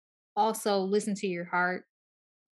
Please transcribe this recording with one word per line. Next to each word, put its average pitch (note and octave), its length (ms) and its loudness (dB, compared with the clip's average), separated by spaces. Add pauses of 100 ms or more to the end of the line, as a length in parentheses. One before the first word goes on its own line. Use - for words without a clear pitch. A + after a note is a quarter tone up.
(360)
also G#3 440 2
listen G3+ 360 0
to G3+ 100 -4
your F3 200 -4
heart F3+ 400 0 (680)